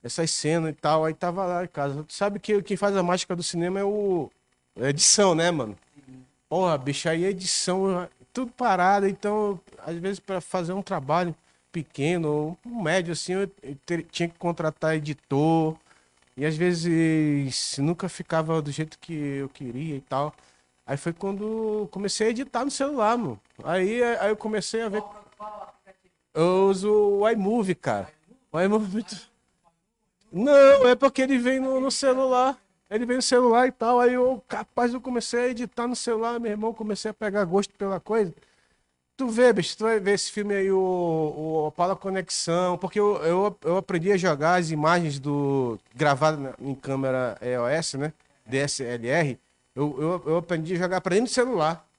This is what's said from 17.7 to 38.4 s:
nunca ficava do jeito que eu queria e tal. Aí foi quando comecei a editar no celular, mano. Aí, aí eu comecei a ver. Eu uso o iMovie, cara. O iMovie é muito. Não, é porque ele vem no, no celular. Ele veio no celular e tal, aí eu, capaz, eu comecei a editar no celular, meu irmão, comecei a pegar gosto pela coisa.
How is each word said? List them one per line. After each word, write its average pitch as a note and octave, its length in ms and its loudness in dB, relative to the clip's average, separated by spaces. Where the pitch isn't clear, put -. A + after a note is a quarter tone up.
nunca E3 300 -2
ficava D#3+ 520 -2
do D3 120 -6
jeito D#3 260 -8
que - 140 -16
eu C#3 380 -6
queria C#3 460 -10
e C3 40 -10
tal. C#3 340 -4
Aí C#3 100 -4
foi E3+ 160 -6
quando G#3+ 760 -4
comecei G3+ 380 -2
a - 20 2
editar B3 340 -4
no C#4 60 -2
celular, B3+ 460 0
mano. D3 240 -4
Aí, F#3+ 400 0
aí A#3 280 2
eu G#3+ 60 0
comecei G#3+ 460 -4
a A3+ 60 -4
ver. G#3 140 -4
Eu F#3 340 4
uso G3 220 0
o G#3 400 4
iMovie, G#3 440 0
cara. G2+ 340 -4
O D#3 100 -2
iMovie G#3 280 2
é F3+ 40 -8
muito. - 400 -10
Não, C#4 560 8
é B3 60 8
porque C4 260 2
ele C4 180 4
vem C4 220 2
no, C4 180 0
no C4 120 0
celular. C4 680 2
Ele A#3 140 -2
veio B3 100 0
no B3+ 60 -2
celular B3 440 4
e C4 60 0
tal, B3 280 2
aí B3 120 6
eu, B3+ 340 0
capaz, A#3+ 460 -2
eu B3 80 -6
comecei A#3+ 400 -4
a B3 80 0
editar A#3+ 400 -6
no B3 80 -4
celular, A#3 420 -2
meu A#3 120 -4
irmão, G#3+ 240 -4
comecei G#3+ 360 -6
a G#3 40 -12
pegar G#3 320 -2
gosto F#3+ 260 0
pela G3 260 -6
coisa. G#3 360 0